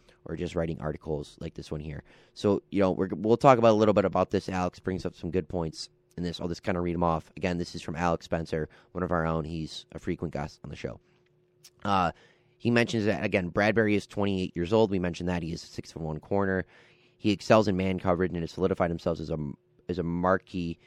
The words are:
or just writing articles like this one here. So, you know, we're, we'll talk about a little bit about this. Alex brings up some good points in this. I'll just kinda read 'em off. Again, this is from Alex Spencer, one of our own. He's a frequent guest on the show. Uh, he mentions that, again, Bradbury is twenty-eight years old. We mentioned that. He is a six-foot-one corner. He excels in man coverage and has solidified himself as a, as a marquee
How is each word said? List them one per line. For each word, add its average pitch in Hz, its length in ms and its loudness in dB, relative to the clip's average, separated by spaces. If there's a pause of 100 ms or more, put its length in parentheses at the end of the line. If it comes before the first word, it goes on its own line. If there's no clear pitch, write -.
(240)
or 82 120 -8
just 85 180 -6
writing 82 260 -2
articles 73 600 -8
like 82 140 -10
this - 160 -14
one 78 100 -8
here. 73 220 -12 (320)
So, 101 360 2
you 98 100 0
know, 95 100 6
we're, 90 220 0
we'll 107 260 2
talk 135 180 8
about 113 140 6
a 107 80 4
little 107 160 6
bit 98 100 4
about 92 260 0
this. - 180 -2
Alex 92 300 -2
brings 92 280 -6
up 85 100 -6
some 87 140 -8
good 87 180 -2
points 82 400 -6 (300)
in 90 40 -6
this. 85 160 -4
I'll 90 100 -6
just 85 140 -6
kinda 87 180 -2
read 87 140 -2
'em 85 80 0
off. 82 340 0
Again, 90 200 -2
this 87 180 -6
is 87 60 -12
from 78 160 -10
Alex 85 300 0
Spencer, 80 420 -4 (240)
one 90 100 -6
of 85 80 -4
our 85 140 0
own. 80 200 0
He's 80 480 -8
a 80 60 -16
frequent 85 360 -6
guest 73 280 -10
on 69 80 -14
the - 60 -12
show. - 240 -10 (800)
Uh, 95 300 2 (460)
he 117 120 0
mentions 117 360 2
that, 95 180 0
again, 95 240 0
Bradbury 107 460 2
is 101 120 0
twenty-eight 98 480 -2
years 85 180 -2
old. 110 180 6
We 98 80 0
mentioned 87 320 -2
that. 87 120 -2
He 80 100 -6
is - 120 -10
a - 20 -18
six-foot-one 78 540 -8
corner. 95 460 0 (500)
He 107 140 0
excels 107 360 6
in 95 100 2
man 92 220 0
coverage 90 340 2
and 87 100 -4
has 82 100 -8
solidified 90 380 0
himself 85 300 -4
as 80 100 -10
a, 80 80 -2 (500)
as 87 100 -4
a 87 40 -2
marquee 87 840 -2